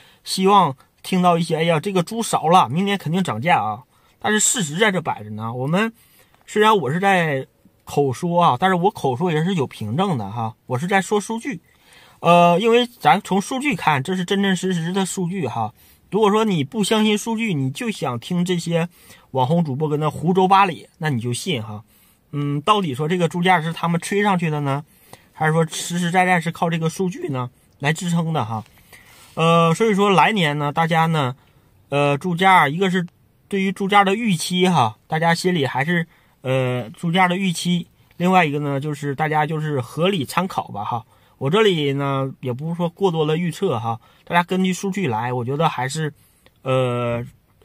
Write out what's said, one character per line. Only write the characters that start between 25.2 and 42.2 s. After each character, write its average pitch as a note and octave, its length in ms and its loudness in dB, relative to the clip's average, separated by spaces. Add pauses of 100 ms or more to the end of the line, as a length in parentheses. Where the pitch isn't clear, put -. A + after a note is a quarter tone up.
还 D#3 140 -4
是 D#3 60 2
说 E3 140 2
实 - 320 -8
实 F3 120 -2
在 F#3 160 4
在 F3+ 140 2
是 E3 100 -4
靠 F3 180 -2
这 E3 100 -2
个 D#3+ 120 0
数 F#3 180 -4
据 G#3+ 200 -8
呢 B2+ 200 -4 (300)
来 C#3+ 140 -2
支 F3 180 -4
撑 E3 220 0
的 C#3 120 -2
哈？ A2 200 -8 (680)
呃， E3 380 4
所 A3 140 2
以 G#3+ 80 2
说 G3+ 160 2
来 F3+ 220 6
年 D3+ 260 0
呢， D3 140 -2
大 E3 140 0
家 D#3+ 200 2
呢， C#3+ 300 0 (520)
呃， C#3+ 300 0
猪 F3+ 160 -4
价， F3+ 340 6
一 D3 80 -4
个 F#3+ 140 0
是 F3+ 160 -2 (420)
对 G3 140 -2
于 G3 100 0
猪 G3 160 -4
价 G3+ 160 6
的 F#3+ 100 2
预 A3 200 0
期 F3 340 2
哈， B2+ 380 2
大 D#3+ 120 -4
家 E3+ 160 2
心 F3+ 200 0
里 C#3 120 0
还 B2+ 180 -2
是， E3+ 220 0 (360)
呃， B2+ 480 -2
猪 E3+ 220 -4
价 F#3 160 4
的 F3+ 80 0
预 F#3+ 160 0
期。 F3 340 -2 (300)
另 F3 140 0
外 F#3 140 4
一 D3 60 0
个 D3 80 -2
呢， C#3+ 220 -2
就 D3+ 120 -6
是 C#3+ 220 -6
大 D#3 140 -2
家 D3+ 180 0
就 D#3 140 -4
是 D3 200 -2
合 D#3 280 -2
理 F#3+ 160 -2
参 F3+ 240 -2
考 - 200 -6
吧 G#2+ 160 -10
哈。 A#2 200 -6 (340)
我 C3+ 100 -4
这 G3+ 140 2
里 D#3+ 300 2
呢， C#3 380 -2 (100)